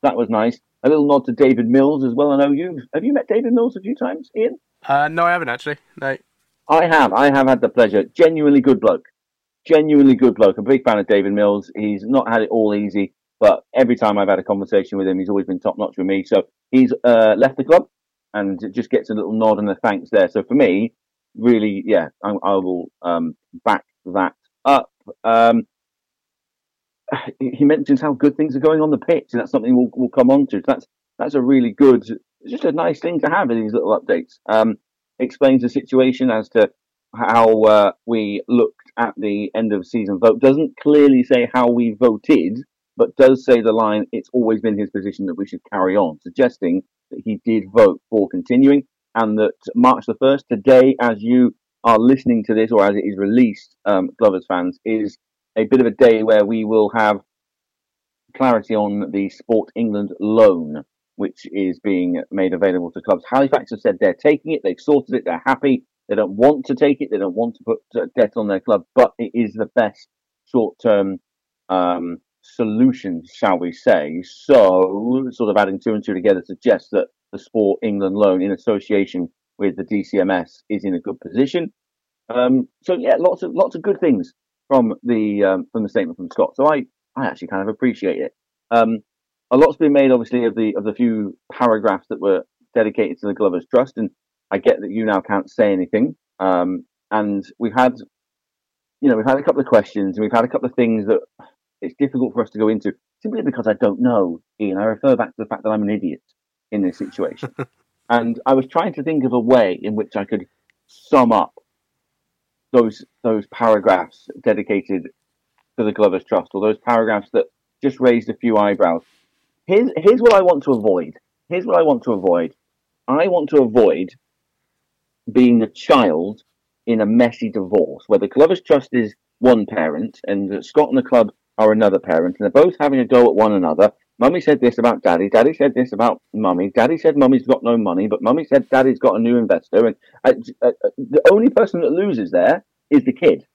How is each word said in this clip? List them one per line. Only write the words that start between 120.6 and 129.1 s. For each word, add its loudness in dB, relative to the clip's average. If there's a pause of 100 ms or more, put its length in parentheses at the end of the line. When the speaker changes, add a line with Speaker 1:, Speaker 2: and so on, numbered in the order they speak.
Speaker 1:
to 2
avoid. -2 (320)
Here's -6
what 2
I 2
want 0
to -2
avoid. -2 (540)
I 0
want -2
to 4
avoid 2 (1200)
being 4
a -4
child 0 (420)
in 0
a 0
messy 0
divorce -4
where 2
the -4
Glovers 2
Trust 0
is -2 (240)